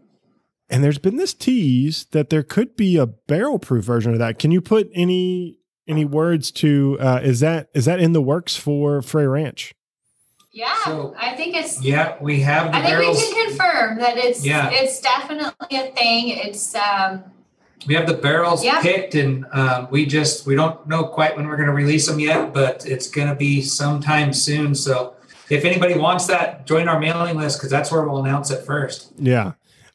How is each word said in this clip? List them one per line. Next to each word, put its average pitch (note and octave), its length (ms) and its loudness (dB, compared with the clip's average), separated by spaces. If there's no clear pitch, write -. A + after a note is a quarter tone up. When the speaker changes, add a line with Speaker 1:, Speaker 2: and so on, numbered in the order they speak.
Speaker 1:
And C3 140 2
there's C#3+ 160 2
been G3 160 0
this F#4 180 -2
tease D#3 800 0
that D3+ 180 0
there D#3 140 2
could - 320 -2
be F#3 220 2
a B2+ 100 4
barrel F#3+ 500 -2
proof A2+ 280 -2
version A#2 260 0
of A2+ 80 2
that. A2+ 180 -2
Can D3+ 140 2
you F3+ 100 4
put G#3+ 320 2
any, F3+ 640 -2
any D#3 180 0
words D#3 460 0
to, C#3 480 2
uh, B2+ 240 2
is B2 160 4
that, D#3 340 0
is B2+ 120 2
that F3+ 140 2
in E3+ 120 4
the D#3+ 100 4
works D3 360 0
for C#3+ 440 0
Frey D3 240 0
Ranch? C#3 480 -2
Speaker 2:
Yeah, A#3+ 160 -4
Speaker 3:
So, D#3 340 -6
Speaker 2:
I - 160 -4
think E4+ 200 -6
it's, D#4 280 -6
Speaker 3:
yeah, C#3+ 360 0
we C#3+ 220 -2
have D3 300 2
the C4 60 2
Speaker 2:
I - 40 -2
think - 160 2
we - 80 4
Speaker 3:
barrels. A4+ 180 2
Speaker 2:
can A4+ 240 -2
confirm C#4+ 520 0
that A#3+ 180 0
it's, B3 260 0
Speaker 3:
Yeah. C#3+ 300 0
Speaker 2:
it's C4 280 0
definitely C#4 760 -4
a C4 140 -6
thing. A#3 380 0
It's, - 440 -8
um, G3 500 -2
Speaker 3:
We C#3+ 80 0
have D#3+ 140 2
the D3+ 80 2
barrels D#3+ 500 0
Speaker 2:
Yeah. C#4+ 160 2
Speaker 3:
picked, F#3 320 0
and, C3+ 380 0
um, B2+ 400 0
we D3 160 0
just, C#3+ 400 -2
we C#3 80 2
don't D#3+ 320 0
know D#3+ 160 0
quite D#3 340 -2
when D3 100 -4
we're D3+ 100 -6
gonna D3 160 2
release C#3+ 360 2
'em D3+ 100 -2
yet, D3+ 360 0
but C3 320 0
it's C3 200 -6
gonna C#3+ 280 -2
be C#3+ 260 0
sometime D3 720 0
soon. D3 400 0
So B2+ 400 -2
if C#3+ 120 2
anybody F3 320 2
wants D#3 300 2
that, D#3+ 400 -2
join E3 220 2
our D#3+ 120 2
mailing E3 380 -2
list, D3 240 -4
'cause C3+ 80 -6
that's C#3+ 220 0
where D#3+ 100 2
we'll C#3 240 -2
announce C#3 240 -2
it C3+ 160 -6
first. C#3+ 540 -6
Speaker 1:
Yeah. B2+ 320 2